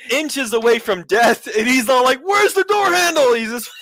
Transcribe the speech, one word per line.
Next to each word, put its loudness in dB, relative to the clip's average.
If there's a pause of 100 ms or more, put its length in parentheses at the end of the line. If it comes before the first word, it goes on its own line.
(100)
inches -4
away 2
from -4
death, 0
and -4
he's 0
all 2
like, 2
Where's 0
the 0
door 0
handle? 2
He's -4
just -10 (120)